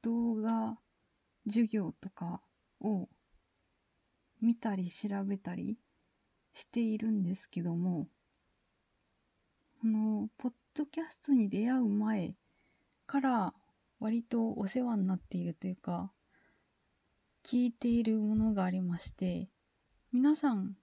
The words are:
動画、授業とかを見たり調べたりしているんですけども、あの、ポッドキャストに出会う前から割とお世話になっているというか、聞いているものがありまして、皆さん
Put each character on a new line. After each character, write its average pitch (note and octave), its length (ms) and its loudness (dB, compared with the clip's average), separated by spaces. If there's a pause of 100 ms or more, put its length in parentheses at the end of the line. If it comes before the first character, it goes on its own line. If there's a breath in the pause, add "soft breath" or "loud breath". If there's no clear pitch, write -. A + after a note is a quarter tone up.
動 A#3 340 0
画、 A3+ 440 -2 (640)
授 G#3+ 220 2
業 G3 340 -2
と F#3+ 80 -10
か F3 320 -8 (440)
を G3 220 0 (1300)
見 A#3 140 4
た G#3+ 200 -4
り F3+ 140 -2
調 G3 340 -6
べ G3 140 -4
た F3+ 180 -8
り F#3+ 220 -6 (760)
し - 120 -18
て - 160 -4
い G#3+ 160 0
る A3 140 -2
ん G#3 120 2
で F3 100 0
す - 160 -10
け E3+ 140 -6
ど E3+ 120 -2
も、 F3 340 -2 (1700)
あ A3+ 60 0
の、 G#3+ 400 2 (100)
ポ B3 120 -4
ッ - 40 -6 (200)
ド D4 120 -2
キ - 140 -8
ャ E4 100 -4
ス - 120 -20
ト C#4+ 100 0
に A3+ 180 6
出 A3 220 0
会 C4 80 2
う A#3+ 60 2
前 G#3 500 0 (680)
か C#4 160 0
ら A#3+ 320 0 (480)
割 A3 200 0
と A3+ 300 0
お G3 160 -2
世 B3+ 140 -2
話 A#3 160 0
に F#3 100 2
な F#3+ 80 2
っ - 20 -6
て - 200 -6
い F3 80 -2
る E3+ 80 -4
と - 140 -8
い F#3 40 -2
う F3+ 60 -6
か、 F3 340 -6 (1300 soft breath)
聞 B3 220 2
い A#3 40 0
て - 160 -4
い A#3 160 4
る A3 160 2
も G#3+ 160 2
の A3 180 4
が F#3+ 120 2
あ F#3 40 0
り F#3 120 0
ま F3 180 -2
し - 120 -12
て、 F3+ 360 -2 (640)
皆 C#4 240 6
さ D4 160 0
ん G3 320 -2